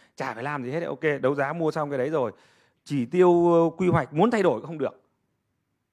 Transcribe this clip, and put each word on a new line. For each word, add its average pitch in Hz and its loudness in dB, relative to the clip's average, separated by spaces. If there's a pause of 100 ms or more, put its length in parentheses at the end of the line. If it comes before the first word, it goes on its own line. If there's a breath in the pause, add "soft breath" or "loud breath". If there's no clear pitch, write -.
(160 soft breath)
chả 131 -8
phải 113 -12
làm 143 -6
gì 123 -8
hết. 156 -6
Ok, 147 -8 (220)
đấu 131 2
giá 143 -4
mua 160 -4
xong 147 -4
cái 143 -4
đấy 127 -2
rồi. 127 -2 (520 soft breath)
Chỉ 135 -4
tiêu, 170 4
ờ, 170 4
quy 185 0
hoạch 160 0
muốn 175 2
thay 226 0
đổi 135 0
cũng - -16
không 160 -12
được. 127 -6 (920)